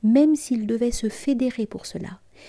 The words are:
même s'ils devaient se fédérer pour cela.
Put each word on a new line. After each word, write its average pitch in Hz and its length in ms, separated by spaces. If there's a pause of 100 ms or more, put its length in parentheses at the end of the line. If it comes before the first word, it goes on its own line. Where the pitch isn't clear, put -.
même 285 340
s'ils 226 300
devaient 233 260
se - 160
fédérer 240 600
pour - 180
cela. - 340 (300)